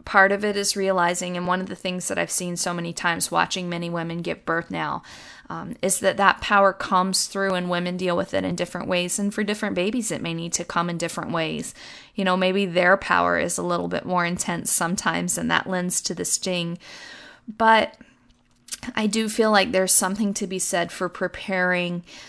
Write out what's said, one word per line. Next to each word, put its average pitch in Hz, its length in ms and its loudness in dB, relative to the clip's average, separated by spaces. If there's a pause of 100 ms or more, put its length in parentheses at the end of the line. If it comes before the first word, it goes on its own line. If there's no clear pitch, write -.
part 196 280 6
of 202 120 0
it 208 140 0
is 202 180 -2
realizing, 180 640 2
and 175 80 -2
one 180 160 2
of 185 60 -6
the 190 80 -10
things 180 320 -4
that 190 100 -2
I've 175 140 -2
seen 175 260 -4
so 175 160 -2
many 170 180 -4
times 170 380 -2
watching 175 400 0
many 170 180 -4
women 170 360 -4
give 165 200 -6
birth 165 280 -2
now, 160 320 -4 (440)
um, 170 360 -10
is 185 160 0
that 196 180 2
that 196 240 4
power 196 320 6
comes 185 540 0
through 196 260 -2
and 180 160 -2
women 175 280 -2
deal 180 200 0
with 185 160 -2
it 190 100 0
in 180 120 -2
different - 320 -4
ways. 180 320 0
And 202 120 0
for 214 120 -2
different 208 320 -2
babies, 214 340 0
it - 140 -4
may 165 100 -4
need 170 200 -4
to 175 120 -4
come 175 240 -2
in 170 80 -4
different 165 340 -4
ways. 156 440 -4 (400)
You 190 100 0
know, 185 100 4
maybe 185 300 2
their 175 320 4
power 175 400 2
is 175 220 0
a 175 40 -2
little 175 240 0
bit 175 180 -4
more 175 200 0
intense 175 460 -4
sometimes, 175 640 -2
and 165 140 -2
that 165 180 0
lends 180 320 -2
to 185 140 -6
the 170 100 -4
sting. 175 540 -2 (680)
But 220 480 4 (1000)
I 214 100 0
do 220 240 0
feel 220 220 2
like 196 200 4
there's 185 200 2
something 202 420 2
to 196 140 -4
be 185 100 -6
said 175 340 -2
for 185 160 -4
preparing, 180 960 0 (260)